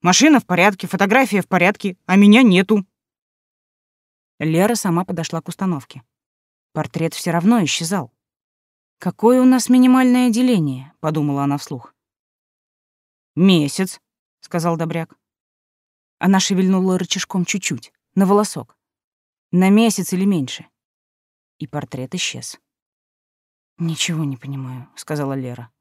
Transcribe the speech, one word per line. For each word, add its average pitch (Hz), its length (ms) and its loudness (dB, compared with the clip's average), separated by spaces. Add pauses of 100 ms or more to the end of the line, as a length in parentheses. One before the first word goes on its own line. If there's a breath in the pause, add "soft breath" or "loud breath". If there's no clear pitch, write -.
Машина 240 380 4
в - 60 -6
порядке, 185 400 0
фотография 202 560 0
в - 60 -8
порядке, 185 580 -2
а 185 100 0
меня 208 280 8
нету». 190 420 2 (1500)
Лера 180 380 0
сама 175 280 -2
подошла 165 380 -8
к - 60 -16
установке. 165 560 -8 (720)
Портрет 160 380 -6
все - 180 -6
равно 190 320 2
исчезал. 165 480 -6 (880)
«Какое 240 420 2
у 254 40 4
нас 254 240 2
минимальное 254 600 4
деление?» 165 720 -2
подумала 147 440 -2
она 143 140 -2
вслух. - 380 -14 (1400)
«Месяц», 180 680 0 (400)
сказал 170 340 -4
Добряк. 165 420 -8 (1040)
Она 190 220 2
шевельнула 185 580 0
рычажком 180 460 -6
чуть-чуть, - 480 -8 (200)
на 190 120 2
волосок. 202 520 -2 (760)
«На 185 180 2
месяц 208 420 2
или 185 140 -2
меньше». 165 420 -4 (920)
И 151 60 -12
портрет 131 500 -12
исчез. - 440 -10 (1160)
«Ничего 160 480 -6
не 139 100 -6
понимаю», 131 600 -12
сказала 147 340 -8
Лера. 123 500 -10